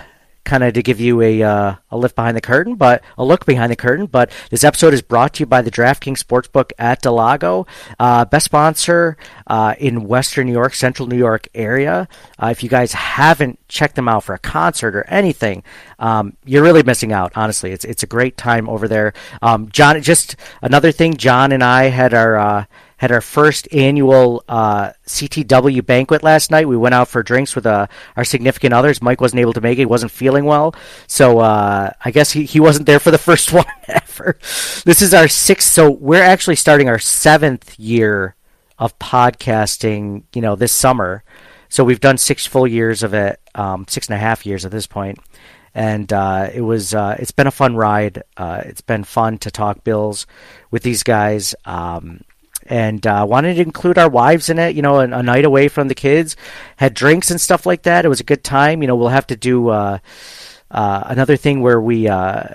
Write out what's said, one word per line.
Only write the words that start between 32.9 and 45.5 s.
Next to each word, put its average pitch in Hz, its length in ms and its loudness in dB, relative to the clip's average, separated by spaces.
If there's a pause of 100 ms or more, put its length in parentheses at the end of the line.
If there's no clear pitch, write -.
for 165 140 2
the 156 60 6
<laughs> - 120 -4
first - 220 2
one - 140 4 (200)
ever. - 500 -4 (480)
This 175 160 4
is 190 140 2
our 160 140 6
sixth. - 420 0
So 151 220 4
we're 156 320 2
actually 185 320 2
starting 143 320 4
our 113 100 0
seventh 151 800 0
year 107 560 0 (460)
of - 180 -4
podcasting, 110 1300 -2 (100)
you 120 80 -6
know, 104 140 -2
this 113 160 -2
summer. 104 500 -2 (460)
So - 160 0
we've 120 160 2
done 135 180 4
six - 280 -4
full 131 200 0
years 113 380 -2
of 101 100 -4
it, 101 240 -2 (160)
um, 98 340 -6
six - 200 -10
and 107 80 -6
a - 20 -6
half 110 260 -4
years 95 200 -8
at 92 80 -12
this 104 160 -10
point. 98 320 -10 (520)